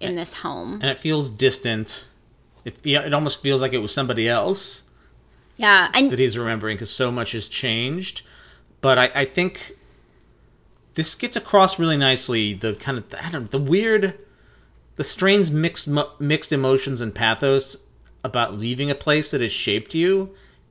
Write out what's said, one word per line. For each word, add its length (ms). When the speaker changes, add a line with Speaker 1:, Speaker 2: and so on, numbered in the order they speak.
Speaker 1:
in 100
Speaker 2:
And 60
Speaker 1:
this 180
home. 460
Speaker 2:
And 80
it 80
feels 320
distant. 800
It, 220
yeah, 160
it 120
almost 300
feels 180
like 120
it 60
was 140
somebody 360
else 600
Speaker 1:
Yeah, 360
and 180
Speaker 2:
that 80
he's 180
remembering, 400
'cause 120
so 220
much 220
has 140
changed. 760
But 160
I, 160
I 120
think 480
this 200
gets 200
across 420
really 200
nicely 560
the 220
kind 220
of, 80
I 80
don't, 220
the 80
weird, 580
the 80
strange 480
mixed 360
mo-, 320
mixed 320
emotions 500
and 120
pathos 720
about 340
leaving 320
a 60
place 360
that 100
has 100
shaped 420
you, 400